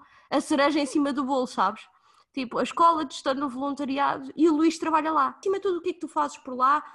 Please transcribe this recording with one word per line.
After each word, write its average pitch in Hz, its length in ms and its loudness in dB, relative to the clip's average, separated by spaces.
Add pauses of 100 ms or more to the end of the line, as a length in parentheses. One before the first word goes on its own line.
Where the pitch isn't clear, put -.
(320)
a 302 100 0
cereja 294 380 2
em 285 80 0
cima 285 260 0
do 277 100 -2
bolo, 254 220 0
sabes? 208 380 -2 (500)
Tipo, 254 240 -6
a 220 60 2
escola 330 420 2
de - 80 -12
gestão 269 220 -2
no 285 120 -4
voluntariado 269 880 -4
e 320 140 6
o 311 60 4
Luís 320 240 2
trabalha 320 320 0
lá. 269 260 0
Acima 392 200 -2
de 392 40 -6
tudo, 370 160 0
o 330 40 -6
que 349 80 -4
é 349 40 -4
que 349 60 -12
tu 311 80 -8
fazes 294 320 -4
por 254 160 -10
lá 277 280 2 (120)